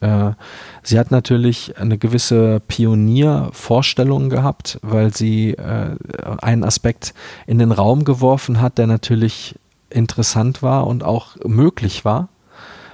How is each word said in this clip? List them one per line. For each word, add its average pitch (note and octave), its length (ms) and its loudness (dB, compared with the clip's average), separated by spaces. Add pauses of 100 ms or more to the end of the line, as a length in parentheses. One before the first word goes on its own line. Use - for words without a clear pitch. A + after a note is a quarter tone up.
Äh, G#2 300 2 (520)
sie A2 160 2
hat A#2+ 120 0
natürlich A#2+ 680 0
eine A2 200 0
gewisse A2+ 720 2
Pioniervorstellung C3 1600 0
gehabt, C3 520 -4
weil A2 320 0
sie, A2 380 0
äh, G2+ 440 -6 (460)
einen A#2 220 0
Aspekt - 500 -4 (340)
in A#2 120 2
den A2+ 120 4
Raum A2 340 2
geworfen C3 560 2
hat, B2 160 0
der A2+ 100 2
natürlich A2+ 680 -2 (340)
interessant A#2 720 0
war C3 260 0
und A#2+ 160 -2
auch - 320 -4 (100)
möglich A#2 600 0
war. B2+ 240 0 (640)